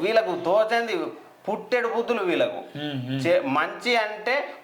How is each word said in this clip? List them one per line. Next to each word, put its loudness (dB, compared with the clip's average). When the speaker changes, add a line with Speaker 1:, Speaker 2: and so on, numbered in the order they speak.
Speaker 1:
వీళ్ళకు 2
తోచంది 2
పుట్టెడు -2
బుద్ధులు 0
వీళ్ళకు. 0
Speaker 2:
మ్మ్, -6
మ్మ్. -4
Speaker 1:
చే-, 4
మంచి 0
అంటే -2